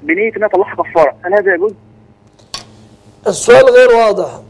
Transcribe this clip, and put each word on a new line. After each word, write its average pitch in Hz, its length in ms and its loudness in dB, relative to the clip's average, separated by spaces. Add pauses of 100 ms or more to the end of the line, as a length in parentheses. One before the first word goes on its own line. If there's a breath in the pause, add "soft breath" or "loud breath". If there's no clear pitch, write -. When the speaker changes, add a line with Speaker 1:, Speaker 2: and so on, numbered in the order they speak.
Speaker 1:
بنية 180 260 -4
إن 214 60 -10
أنا 202 100 -4
أطلعها 190 300 -2
كفارة، 160 500 -2
هل 180 80 -6
هذا 196 200 0
يجوز؟ 190 200 -4 (1500)
Speaker 2:
السؤال 240 380 4
غير 247 240 4
واضح. 196 500 -2 (100)